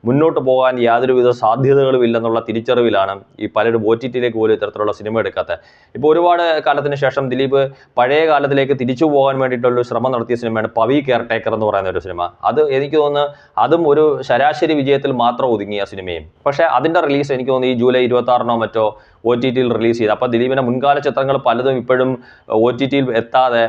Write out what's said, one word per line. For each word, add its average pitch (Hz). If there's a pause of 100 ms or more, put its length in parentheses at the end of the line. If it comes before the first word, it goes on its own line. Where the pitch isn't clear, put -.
മുന്നോട്ട് 147
പോകാൻ 127
യാതൊരുവിധ 123
സാധ്യതകളും 131
ഇല്ലെന്നുള്ള 117
തിരിച്ചറിവിലാണ് 113 (260)
ഈ 107
പലരും 113
ഒ 113
ടി 120
ടിയിലേക്ക് 120
പോലും 110
ഇത്തരത്തിലുള്ള 104
സിനിമ 107
എടുക്കാത്തത്. 92 (340)
ഇപ്പോൾ 131
ഒരുപാട് 170 (220)
കാലത്തിന് 143
ശേഷം 135
ദിലീപ് 131 (380)
പഴയ 143
കാലത്തിലേക്ക് 139
തിരിച്ചു 127
പോകാൻ 139
വേണ്ടിയിട്ടുള്ള 123
ഒരു 120
ശ്രമം 120
നടത്തിയ 117
സിനിമയാണ് 113
പവി 117
കെയർടേക്കർ 120
എന്ന് 110
പറയുന്ന 98
ഒരു 90
സിനിമ. 87 (140)
അത് 120 (160)
എനിക്ക് 143
തോന്നുന്നു 147 (320)
അതും 156
ഒരു 147
ശരാശരി 143
വിജയത്തിൽ 139
മാത്രം 120
ഒതുങ്ങിയ 101
സിനിമയും. 92 (200)
പക്ഷേ 143
അതിൻ്റെ 160
റിലീസ് 143
എനിക്ക് 127
തോന്നുന്നു 127
ഈ 117
ജൂലൈ 123
ഇരുപത്താറിനോ 120
മറ്റോ 110 (400)
ഒ 120
ടി 123
ടിയിൽ 123 (100)
റിലീസ് 117
ചെയ്തു. 107
അപ്പോൾ 127
ദിലീപിൻ്റെ 127
മുൻകാല 131
ചിത്രങ്ങൾ 135 (100)
പലതും 127
ഇപ്പോഴും 127 (380)
ഒ 113
ടി 123
ടിയിൽ 135 (100)
എത്താതെ 120